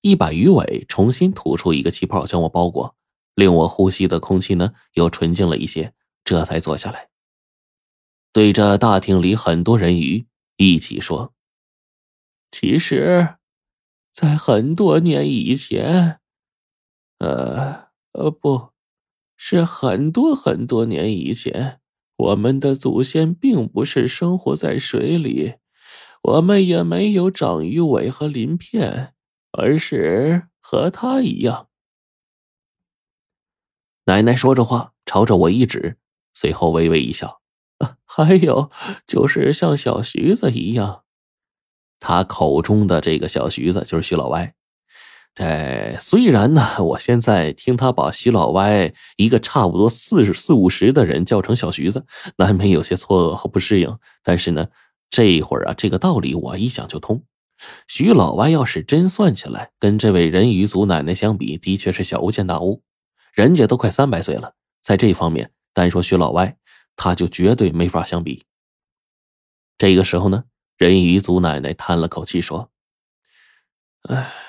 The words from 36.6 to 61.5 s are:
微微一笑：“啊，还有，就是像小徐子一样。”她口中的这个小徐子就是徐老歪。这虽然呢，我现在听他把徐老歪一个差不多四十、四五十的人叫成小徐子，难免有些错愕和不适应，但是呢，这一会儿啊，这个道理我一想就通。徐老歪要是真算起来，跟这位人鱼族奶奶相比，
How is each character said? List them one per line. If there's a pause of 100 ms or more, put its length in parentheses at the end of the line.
微
微
一
笑 (360)
：“啊，
还
有， (360)
就
是
像
小
徐
子
一
样。” (1000)
她
口
中
的
这
个
小
徐
子
就
是
徐
老
歪。 (800)
这
虽
然
呢，
我
现
在
听
他
把
徐
老
歪 (240)
一
个
差
不
多
四
十、
四
五
十
的
人
叫
成
小
徐
子， (340)
难
免
有
些
错
愕
和
不
适
应， (260)
但
是
呢， (420)
这
一
会
儿
啊，
这
个
道
理
我
一
想
就
通。 (600)
徐
老
歪
要
是
真
算
起
来，
跟
这
位
人
鱼
族
奶
奶
相
比，